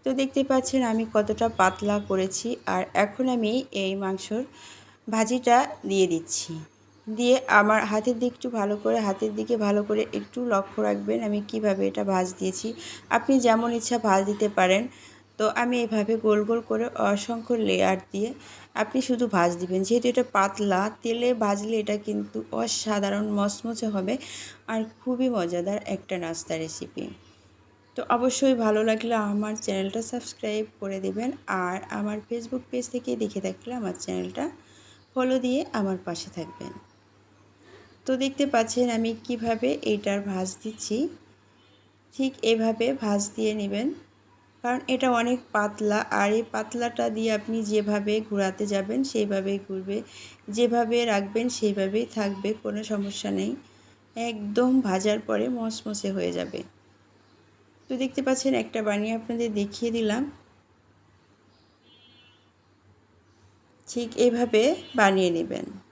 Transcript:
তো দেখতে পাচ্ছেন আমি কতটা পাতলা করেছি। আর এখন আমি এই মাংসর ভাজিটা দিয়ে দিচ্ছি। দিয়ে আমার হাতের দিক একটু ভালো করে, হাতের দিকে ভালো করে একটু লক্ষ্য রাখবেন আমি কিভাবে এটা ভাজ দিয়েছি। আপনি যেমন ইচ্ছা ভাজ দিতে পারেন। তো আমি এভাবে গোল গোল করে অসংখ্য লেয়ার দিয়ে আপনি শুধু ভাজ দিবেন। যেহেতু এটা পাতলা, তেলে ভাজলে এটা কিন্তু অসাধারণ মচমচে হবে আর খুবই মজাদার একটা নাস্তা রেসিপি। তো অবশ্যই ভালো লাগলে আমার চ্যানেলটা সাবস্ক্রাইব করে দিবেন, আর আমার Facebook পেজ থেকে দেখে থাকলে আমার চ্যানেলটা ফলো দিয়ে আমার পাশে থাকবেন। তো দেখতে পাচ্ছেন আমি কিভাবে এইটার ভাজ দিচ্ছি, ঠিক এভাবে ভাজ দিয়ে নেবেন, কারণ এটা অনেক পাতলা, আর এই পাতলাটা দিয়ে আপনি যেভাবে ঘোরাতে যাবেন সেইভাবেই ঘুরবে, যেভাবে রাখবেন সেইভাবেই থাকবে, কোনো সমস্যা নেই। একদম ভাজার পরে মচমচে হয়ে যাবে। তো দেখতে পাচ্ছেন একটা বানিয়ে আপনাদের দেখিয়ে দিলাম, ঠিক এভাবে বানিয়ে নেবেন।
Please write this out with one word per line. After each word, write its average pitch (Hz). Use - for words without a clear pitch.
তো 269
দেখতে 269
পাচ্ছেন 262
আমি 220
কতটা 214
পাতলা 202
করেছি। 190
আর 185
এখন 208
আমি 214
এই 190
মাংসর 190
ভাজিটা 240
দিয়ে 190
দিচ্ছি। 165
দিয়ে 240
আমার 214
হাতের 220
দিক 247
একটু -
ভালো 208
করে, 226
হাতের 202
দিকে 220
ভালো 208
করে 214
একটু 208
লক্ষ্য 196
রাখবেন 208
আমি 208
কিভাবে 208
এটা 202
ভাজ 185
দিয়েছি। 190
আপনি 233
যেমন 233
ইচ্ছা 240
ভাজ 196
দিতে 208
পারেন। 190
তো 214
আমি 247
এভাবে 214
গোল 208
গোল 233
করে 226
অসংখ্য 226
লেয়ার 190
দিয়ে 208
আপনি 240
শুধু 247
ভাজ 175
দিবেন। 185
যেহেতু 233
এটা 247
পাতলা, 196
তেলে 240
ভাজলে 208
এটা 208
কিন্তু 208
অসাধারণ 208
মচমচে 220
হবে 190
আর 226
খুবই 254
মজাদার 175
একটা 190
নাস্তা 165
রেসিপি। -
তো 247
অবশ্যই 254
ভালো 214
লাগলে 226
আমার 208
চ্যানেলটা 196
সাবস্ক্রাইব 214
করে 196
দিবেন, 214
আর 180
আমার 208
Facebook 233
পেজ 247
থেকে 247
দেখে 202
থাকলে 190
আমার 180
চ্যানেলটা 185
ফলো 254
দিয়ে 254
আমার 190
পাশে 170
থাকবেন। -
তো 262
দেখতে 269
পাচ্ছেন 233
আমি 226
কিভাবে 233
এইটার 202
ভাজ 185
দিচ্ছি, 220
ঠিক 269
এভাবে 226
ভাজ 208
দিয়ে 214
নেবেন, 202
কারণ 247
এটা 254
অনেক 247
পাতলা, 208
আর 202
এই 226
পাতলাটা 233
দিয়ে 220
আপনি 226
যেভাবে 208
ঘোরাতে 196
যাবেন 196
সেইভাবেই 202
ঘুরবে, 190
যেভাবে 233
রাখবেন 202
সেইভাবেই 202
থাকবে, 202
কোনো 208
সমস্যা 202
নেই। 202
একদম 226
ভাজার 202
পরে 220
মচমচে 220
হয়ে 180
যাবে। -
তো 262
দেখতে 262
পাচ্ছেন 262
একটা 220
বানিয়ে 208
আপনাদের 233
দেখিয়ে 202
দিলাম, 220
ঠিক 240
এভাবে 240
বানিয়ে 190
নেবেন। -